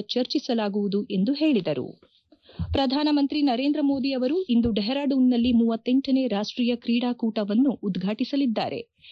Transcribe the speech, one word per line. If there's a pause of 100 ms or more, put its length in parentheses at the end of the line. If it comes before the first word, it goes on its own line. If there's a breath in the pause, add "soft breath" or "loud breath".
ಚರ್ಚಿಸಲಾಗುವುದು
ಎಂದು
ಹೇಳಿದರು. (720 loud breath)
ಪ್ರಧಾನಮಂತ್ರಿ
ನರೇಂದ್ರ
ಮೋದಿ
ಅವರು
ಇಂದು
ಡೆಹ್ರಾಡೂನ್‌ನಲ್ಲಿ
ಮೂವತ್ತೆಂಟನೇ
ರಾಷ್ಟ್ರೀಯ
ಕ್ರೀಡಾಕೂಟವನ್ನು
ಉದ್ಘಾಟಿಸಲಿದ್ದಾರೆ. (220 loud breath)